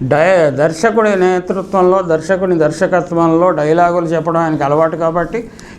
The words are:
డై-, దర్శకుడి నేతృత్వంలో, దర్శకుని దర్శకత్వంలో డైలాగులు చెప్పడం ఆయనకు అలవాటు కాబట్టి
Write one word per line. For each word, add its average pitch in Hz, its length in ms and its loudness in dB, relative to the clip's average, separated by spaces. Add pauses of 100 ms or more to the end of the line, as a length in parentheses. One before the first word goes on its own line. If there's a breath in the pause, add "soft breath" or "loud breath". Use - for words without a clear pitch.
డై-, 156 480 2
దర్శకుడి 202 680 0
నేతృత్వంలో, 185 840 0
దర్శకుని 175 560 -2
దర్శకత్వంలో 165 920 0
డైలాగులు 170 560 0
చెప్పడం 165 340 -2
ఆయనకు 156 240 -2
అలవాటు 156 320 0
కాబట్టి 170 540 -4 (280 loud breath)